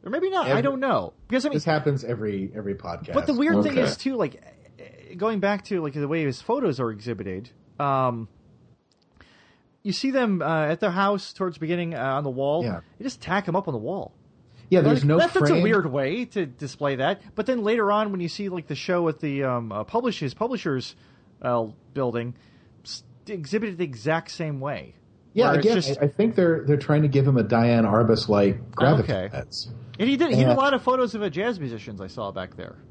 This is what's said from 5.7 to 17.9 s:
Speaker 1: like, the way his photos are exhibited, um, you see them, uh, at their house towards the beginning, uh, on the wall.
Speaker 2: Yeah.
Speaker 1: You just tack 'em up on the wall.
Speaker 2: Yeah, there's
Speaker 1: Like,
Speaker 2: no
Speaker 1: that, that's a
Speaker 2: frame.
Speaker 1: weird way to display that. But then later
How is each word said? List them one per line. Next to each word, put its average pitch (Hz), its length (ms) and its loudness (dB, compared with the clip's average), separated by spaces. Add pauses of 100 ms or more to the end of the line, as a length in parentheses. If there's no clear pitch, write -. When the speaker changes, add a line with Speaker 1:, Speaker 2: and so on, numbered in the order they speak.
Speaker 1:
like, 147 120 -6
the 143 140 -4
way 156 180 0
his 131 160 -4
photos 214 400 -2
are 117 100 -2
exhibited, 104 600 -8 (280)
um, 131 480 -2 (1600)
you 196 100 -2
see 269 180 -2
them, 226 300 2
uh, 156 260 0
at 160 120 0
their 202 120 0
house 196 400 0
towards 180 240 -4
the - 60 -20
beginning, 165 340 -2
uh, 120 60 -4
on 135 220 -2
the 143 60 -2
wall. 139 340 0
Speaker 2:
Yeah. 92 180 -4 (160)
Speaker 1:
You 208 60 -16
just 262 180 -8
tack 196 260 -2
'em 170 80 -2
up 196 120 -2
on 156 60 -4
the 120 60 -4
wall. 151 320 -8 (580)
Speaker 2:
Yeah, 180 120 6
there's 143 200 6
Speaker 1:
Like, 143 60 2
Speaker 2:
no 151 120 6
Speaker 1:
that, 339 140 4
that's - 160 4
a 349 40 6
Speaker 2:
frame. 175 100 4
Speaker 1:
weird 208 280 4
way 143 340 -2
to 190 200 -4
display 139 520 -4
that. 165 240 0 (140)
But 214 100 -2
then 247 180 0
later 214 280 2